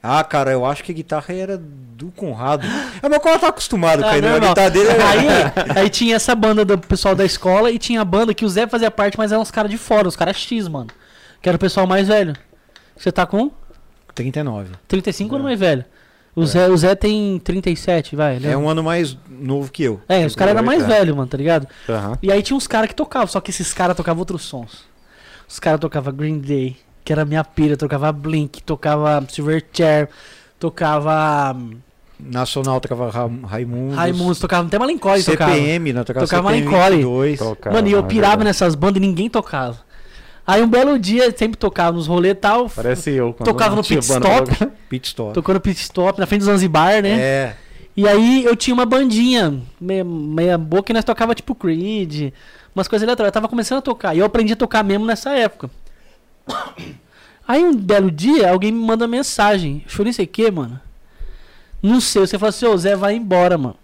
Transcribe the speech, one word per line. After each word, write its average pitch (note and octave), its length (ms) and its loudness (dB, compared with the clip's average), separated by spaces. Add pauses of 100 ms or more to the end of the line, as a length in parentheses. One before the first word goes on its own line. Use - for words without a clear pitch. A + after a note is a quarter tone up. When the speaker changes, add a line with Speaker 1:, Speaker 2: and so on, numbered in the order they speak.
Speaker 1:
Ah, D3+ 140 2
cara, C#3 280 0
eu B2+ 140 0
acho C#3+ 180 -4
que - 80 -12
a E3 40 -8
guitarra D#3+ 380 -8
era F#3+ 240 -8
do C#3 540 -18
Conrado. C#3 540 -4 (360)
É, C#4+ 80 -2
mas D4 80 2
o D4 40 2
Conrado D#4+ 200 4
tá F4 80 2
acostumado E3 560 0
Speaker 2:
Ah, - 40 2
Speaker 1:
com F3+ 60 2
ele, D3 60 4
né? G#3+ 60 2
A A3+ 60 4
Speaker 2:
normal. A3 160 4
Speaker 1:
guitarra F#3+ 200 6
dele G3 200 4
é A#3 120 4
Speaker 2:
Aí, G#3+ 260 4 (560)
aí - 60 4
tinha A#3 260 0
essa A#3 200 2
banda G#3+ 280 4
do G3 140 4
pessoal F#3+ 380 0
da G3 100 2
escola F#3+ 460 2
e A#3 80 -2
tinha A3+ 220 -2
a G#3 40 0
banda G#3 280 2
que A3+ 120 -2
o G#3 40 2
Zé G#3 180 0
fazia A3+ 240 0
parte, G3+ 260 0
mas G#3+ 140 0
eram A3 100 2
uns G#3 100 -6
caras G#3+ 180 -2
de G#3+ 80 -6
fora, G#3+ 300 2
os E3 80 -4
caras F3+ 220 -2
X, A3 300 -4
mano. C3+ 220 -8 (520)
Que F#3 80 0
era F3 60 2
o E3 40 -2
pessoal F#3+ 260 0
mais F#3+ 220 2
velho. G3+ 260 2 (600)
Você - 160 -4
tá F3+ 140 0
com? A#3 260 -2 (640)
Speaker 1:
Trinta C3 240 -4
e D#3 40 -4
nove. G#2 260 -6 (180)
Speaker 2:
Trinta F#3+ 220 -2
e F3+ 40 -6
cinco A3 220 -6
Speaker 1:
É. - 20 -4
Speaker 2:
anos C#4 80 -4
mais B3 140 -4
velho. D3+ 260 0 (500)
O E3 80 0
Speaker 1:
É. - 20 2
Speaker 2:
Zé, F3+ 240 4
o F#3 80 6
Zé F3+ 180 4
tem G#3 440 0
trinta F#3 300 -4
e E3+ 60 0
sete, E3 400 -2
vai, C#3+ 240 0
né? C#3+ 120 -2
Speaker 1:
É C#3 60 0
um D3+ 120 0
ano D#3+ 140 -2
mais D#3+ 340 -2 (100)
novo C3+ 440 -6
que - 120 -6
eu. A2 240 -2
Speaker 2:
É, F3+ 180 2
os - 100 -4
caras G3 200 2
eram A3+ 100 0
mais C#4 180 2
Speaker 3:
É. - 40 0
Speaker 2:
velhos, G3 280 4
mano, C3+ 120 -4
tá C3+ 100 -8
ligado? D3 300 0 (220)
Speaker 3:
Aham. G#2+ 320 -4
Speaker 2:
E F#3+ 100 0
aí G3+ 120 2
tinha C4+ 120 -2
uns C4+ 120 -4
caras A3 200 0
que - 80 -10
tocavam, B3+ 320 -2
só F#3 140 -4
que - 80 -12
esses F3+ 240 -8
caras F#3 240 0
tocavam E3 220 -2
outros F3+ 240 -8
sons. - 420 -16 (640)
Os - 100 -16
caras D#3 200 0
tocavam C#3+ 340 -6
Green D3+ 260 -4
Day, C3+ 380 -4 (260)
que - 80 -6
era D3+ 140 0
minha D#3 180 -2
pira, D3+ 320 0
tocava C#3+ 360 -2
Blink, D3+ 500 -6
tocava D3+ 680 -2
Silverchair, D3+ 800 0 (500)
tocava, D3+ 960 -2
hum, A#2 220 -14 (420)
Speaker 1:
Nacional C3 640 -4
tocava A#2+ 280 -6
Ra-, A#2 200 -4 (180)
Raimundos. A#2+ 480 -6
Speaker 2:
Raimundos, F3 440 -2
tocava F3 280 -2
até G3 100 -2
Malencoy, A#3+ 460 0
tocava. D#3+ 300 2
Speaker 1:
C D3 60 2
P D3 100 2
M, D#3+ 240 -2
né? B2 100 -4
Tocava B2+ 220 -2
Speaker 2:
Tocava F3+ 240 0
Speaker 1:
C - 60 2
P - 60 2
M D3 100 -2
Speaker 2:
Malencoy. F#3+ 200 6
Speaker 1:
vinte F3 80 4
e C#3 40 4
dois. C3 360 0
Speaker 3:
Tocava, A2 360 -4
Speaker 2:
Mano, A3 120 2
e G3+ 40 2
eu G3+ 80 4
Speaker 3:
é F#3+ 40 0
Speaker 2:
pirava G3+ 240 2 (100)
Speaker 3:
verdade. G#3+ 100 0
Speaker 2:
nessas F3+ 280 2
bandas F#3+ 220 0
e - 80 2
ninguém F#3+ 240 -2
tocava. C3 560 -6 (600)
Aí G3+ 160 4
um A#3 60 4
belo C4 300 4
dia, A#3 400 2
sempre A3 200 -2
tocava F3 400 0
nos D#3+ 100 -4
rolê F3 220 2
e G3 60 2
tal. A3 340 0
Speaker 3:
Parece B2 420 -4
eu, A#2+ 220 0
quando A#2 120 -6
Speaker 2:
Tocava G3+ 260 2
Speaker 3:
não G#3 60 0
Speaker 2:
no G#3+ 60 -2
Speaker 3:
tinha D3+ 160 0
Speaker 2:
Pit - 140 -4
Speaker 3:
banda B2+ 120 2
pra F#3+ 120 4
Speaker 2:
Stop. C3 200 2
Speaker 3:
tocar. C4+ 140 -2 (180)
Speaker 1:
Pit B2+ 180 -8
Stop. G#2+ 260 -8
Speaker 2:
Tocou F3+ 200 -2
no F#3+ 60 2
Pit F#3+ 220 -4
Stop, F#3 380 -2
na F#3+ 60 0
frente G3+ 140 0
do G3+ 60 -2
Zanzibar, F#3+ 580 4
né? G3 60 0 (120)
Speaker 1:
É. C3 340 -2 (420)
Speaker 2:
E G3+ 100 4
aí A#3+ 380 6
eu A#3 100 6
tinha B3 180 -2
uma B3 120 2
bandinha, A#3 760 2 (180)
meia, F#3+ 260 -4
meia E3 520 -2
boca, E3 340 -2
e A3+ 40 2
nós A3 80 0
tocava A3+ 320 0
tipo - 180 -8
Creed, E3+ 800 -4 (420)
umas F#3+ 140 -4
coisas G#3+ 180 0
eletrônicas. A#3 300 0
Eu A3 60 -2
tava A3 80 -4
começando A#3+ 300 -4
a - 20 -8
tocar, G#3 340 -4
e E3 40 2
eu G3 60 4
aprendi A3 280 0
a - 20 0
tocar G#3+ 300 -2
mesmo G3+ 200 0
nessa A3+ 260 -4
época. A3+ 380 -2 (800)
<coughs> - 100 -8 (880)
Aí C#4+ 160 4
um F4 100 4
belo G3 380 2
dia, G3 400 4
alguém F#3+ 200 2
me A#3 140 -2
manda A3+ 220 0
mensagem. G#3 800 0
Acho - 100 -12
que G#3 60 -2
eu G3+ 40 2
nem A#3+ 80 -2
sei G3 120 -2
o - 20 -16
que, A3 240 0
mano. C3+ 280 -6 (1040)
Não A#3 200 4
sei, - 260 0
você G3+ 100 -4
fala G#3 120 0
assim, G#3 160 -4
ô, A3 120 4
Zé, F#3+ 180 2
vai G3+ 200 0
embora, F3+ 420 2
mano. B2+ 260 -4